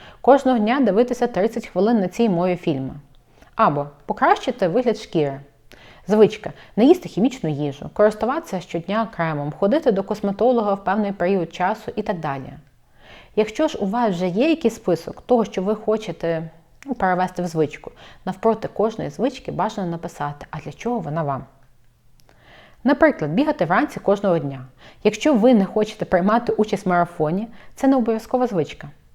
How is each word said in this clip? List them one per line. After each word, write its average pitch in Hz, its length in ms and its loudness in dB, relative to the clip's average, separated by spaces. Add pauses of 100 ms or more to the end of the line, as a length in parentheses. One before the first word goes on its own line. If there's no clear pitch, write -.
(200)
Кожного 262 380 6
дня 226 220 2
дивитися 240 460 2
тридцять 226 400 -2
хвилин 208 340 2
на 180 80 0
цій 233 200 0
мові 180 280 0
фільми. 135 380 -4 (600)
Або 147 320 2 (200)
покращити 247 640 0
вигляд 233 300 0
шкіри. 143 420 -2 (680)
Звичка 202 440 4 (240)
не 208 80 4
їсти 311 240 6
хімічну 196 420 -2
їжу, 143 420 -6
користуватися 214 680 0
щодня 196 560 -4
кремом, 151 360 -4
ходити 240 400 0
до 190 100 0
косметолога 208 720 0
в 196 100 -10
певний 202 280 -2
період 180 420 -2
часу - 420 -4
і 214 60 -4
так 180 180 -4
далі. 139 320 -8 (840)
Якщо 214 320 0
ж - 100 -6
у 208 80 -2
вас 220 240 0
вже 180 180 -2
є 220 200 2
якийсь 226 260 2
список - 460 -4
того, 233 240 2
що 196 180 -4
ви 214 120 0
хочете, 170 760 -4 (360)
ну, 269 80 -4
перевести 180 480 0
в 180 40 -2
звичку, 160 440 -2 (340)
навпроти 214 440 0
кожної 196 420 -4
звички 226 420 -4
бажано 180 380 -4
написати, 165 600 -8
а 160 80 -10
для 147 140 -12
чого 233 280 -4
вона 156 220 -4
вам. 139 220 -4 (1400)
Наприклад, 262 460 2
бігати 285 340 0
вранці 202 360 0
кожного 196 380 2
дня. 135 280 -8 (380)
Якщо 208 300 2
ви 240 200 6
не 196 100 6
хочете 208 400 -2
приймати 214 480 2
участь - 340 -2
в - 20 0
марафоні, 175 600 0 (260)
це 269 140 0
не 269 80 4
обов'язкова 233 500 0
звичка. 160 440 -4 (240)